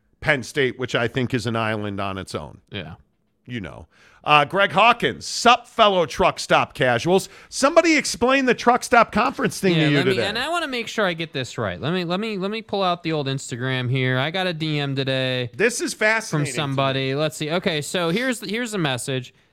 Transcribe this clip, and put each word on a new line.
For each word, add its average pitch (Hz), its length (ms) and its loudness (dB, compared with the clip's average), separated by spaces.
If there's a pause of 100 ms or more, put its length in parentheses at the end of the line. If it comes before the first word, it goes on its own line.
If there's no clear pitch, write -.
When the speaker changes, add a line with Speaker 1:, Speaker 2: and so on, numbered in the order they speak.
(200)
Speaker 1:
Penn 147 220 0
State, 131 360 -2
which 123 160 -4
I 120 120 2
think 123 280 -2
is 117 120 -2
an 113 80 -2
island 107 460 -2
on 98 160 -4
its 92 180 -8
own. 76 360 -10
Speaker 2:
Yeah. 85 240 -10 (500)
Speaker 1:
You 120 160 -10
know. 67 280 -12 (360)
Uh, 147 220 4
Greg 180 260 0
Hawkins, 190 540 2
"Sup, 240 420 2
fellow 196 380 4
truck - 340 0
stop 147 320 2
casuals. 135 560 2 (220)
Somebody 320 480 4
explain 262 480 0
the 233 80 2
truck 240 300 2
stop 233 280 4
conference 240 480 -2
thing 185 140 2
Speaker 2:
Yeah, 156 100 4
Speaker 1:
to 151 60 4
you 147 80 4
Speaker 2:
let 135 80 2
me, 131 80 2
Speaker 1:
today." 117 120 0
Speaker 2:
and 104 120 -4
I 269 100 -4
wanna 339 180 -2
make 247 220 -6
sure 214 180 0
I 180 60 0
get 165 220 -8
this 131 240 -6
right. 92 200 -2
Let 135 140 -4
me, 180 120 -2
let 175 160 -2
me, 220 180 -4
let 190 120 -4
me 220 120 -6
pull 202 200 -4
out 175 200 0
the 165 100 -2
old 147 140 -2
Instagram 131 640 -2
here. 127 260 2
I 139 140 0
got 185 160 -2
a 175 80 -2
D 151 260 -2
M 139 160 -2
today 131 580 -2
Speaker 1:
This 233 280 0
is 302 100 -4
fascinating 214 640 0
Speaker 2:
from - 20 -6
somebody. 135 580 0
Let's 147 220 -2
see. 151 140 -6
Okay, 165 320 -2
so 175 260 -2
here's, 240 320 0
here's 220 320 -6
the 214 60 -4
message. 131 560 -2 (180)